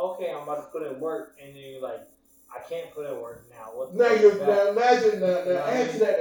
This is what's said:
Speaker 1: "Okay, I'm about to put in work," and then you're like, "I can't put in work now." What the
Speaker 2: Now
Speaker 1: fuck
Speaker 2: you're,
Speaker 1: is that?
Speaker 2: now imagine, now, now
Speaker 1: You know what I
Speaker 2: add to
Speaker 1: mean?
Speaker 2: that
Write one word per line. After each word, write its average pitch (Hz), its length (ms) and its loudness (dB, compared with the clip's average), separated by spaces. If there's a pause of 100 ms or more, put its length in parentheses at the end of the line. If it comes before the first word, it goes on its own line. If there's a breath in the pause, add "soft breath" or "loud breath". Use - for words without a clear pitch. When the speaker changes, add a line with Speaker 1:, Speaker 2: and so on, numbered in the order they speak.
Speaker 1:
"Okay, 180 300 -4
I'm 151 120 -10
about 147 120 -8
to 147 160 -12
put 156 160 -8
in 131 140 -10
work," 156 380 -8
and 139 160 -20
then 139 80 -20
you're 135 180 -16
like, 113 180 -10 (500)
"I - 180 -16
can't 165 280 -10
put 151 100 -10
in 127 160 -10
work 117 300 -16
now." 113 240 -18
What 131 160 -8
the 190 80 -2
Speaker 2:
Now 240 100 4
Speaker 1:
fuck 220 120 4
Speaker 2:
you're, 208 100 10
Speaker 1:
is 190 80 -4
that? 190 80 0
Speaker 2:
now 202 240 4
imagine, 226 480 4
now, 185 80 0
now 180 120 2
Speaker 1:
You 180 140 -2
know 180 60 0
what - 100 -4
I - 40 -2
Speaker 2:
add 247 140 0
to 240 40 -6
Speaker 1:
mean? 220 80 -6
Speaker 2:
that 202 220 2